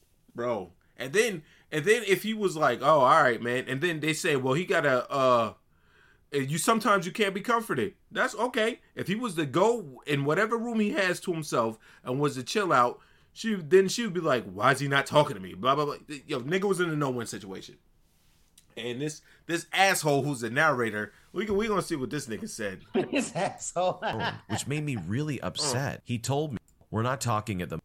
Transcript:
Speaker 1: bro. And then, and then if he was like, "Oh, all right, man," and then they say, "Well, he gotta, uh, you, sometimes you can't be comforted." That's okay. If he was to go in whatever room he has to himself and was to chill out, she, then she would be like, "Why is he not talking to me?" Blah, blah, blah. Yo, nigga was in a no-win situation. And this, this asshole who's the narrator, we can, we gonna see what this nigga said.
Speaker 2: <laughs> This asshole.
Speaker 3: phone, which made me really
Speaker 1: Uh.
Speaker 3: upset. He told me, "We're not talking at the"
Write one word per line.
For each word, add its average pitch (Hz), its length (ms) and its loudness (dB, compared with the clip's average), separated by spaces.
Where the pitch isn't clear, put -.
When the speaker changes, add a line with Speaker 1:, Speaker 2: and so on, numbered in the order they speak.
Speaker 1:
bro. 107 380 -4
And 139 160 -8
then, 202 300 0
and 151 140 -2
then 226 220 4
if 190 160 2
he 220 100 -4
was 196 220 -2
like, 135 260 2
"Oh, 147 200 6
all 147 220 8
right, 117 180 2
man," 123 260 -2
and 131 140 -4
then 170 180 0
they 156 140 0
say, 151 220 0
"Well, 131 180 0
he 175 120 0
gotta, 147 460 2
uh, 123 420 4
you, 143 260 -2
sometimes 214 480 2
you 185 60 -6
can't 196 240 0
be 196 60 -4
comforted." 202 520 0
That's 220 240 -2
okay. 233 440 -2
If - 120 -6
he 180 80 -2
was 226 200 -4
to 160 100 -2
go 165 600 0
in 139 200 0
whatever 202 320 2
room 226 220 -2
he 208 120 2
has 185 300 0
to 190 120 -4
himself 151 440 -2
and 127 160 -4
was 143 160 0
to 127 80 -6
chill 190 300 -2
out, 123 260 4
she, 220 240 -4
then 185 320 6
she 208 160 -2
would 208 100 -4
be 180 60 -4
like, 131 260 2
"Why 98 260 4
is 127 80 0
he 143 80 -2
not 139 180 2
talking 147 300 4
to 95 60 -10
me?" 92 120 -12
Blah, 120 220 2
blah, 147 100 0
blah. 139 100 -4
Yo, 135 140 -4
nigga 180 240 -2
was 190 140 0
in 175 100 0
a 156 60 -2
no-win 127 320 -2
situation. 95 500 -12
And 120 260 -8
this, 151 200 -8
this 165 260 -4
asshole 160 520 2
who's 143 180 -4
the 117 80 -4
narrator, 117 640 0
we 196 140 -4
can, 208 100 -2
we 214 120 0
gonna 196 160 0
see 165 120 -6
what 131 140 -4
this 147 180 -6
nigga 110 220 -8
said. 98 380 -8
Speaker 2:
<laughs> - 240 -2
This - 240 -4
asshole. 180 680 -4
Speaker 3:
phone, 208 320 -4
which 110 200 -6
made 151 160 -4
me 147 120 -4
really 117 460 -4
Speaker 1:
Uh. - 60 -6
Speaker 3:
upset. 135 560 -4
He 120 160 -4
told 139 340 -2
me, 95 60 -6
"We're 107 120 0
not 131 180 -2
talking 107 420 -2
at 80 60 -6
the" 80 160 -6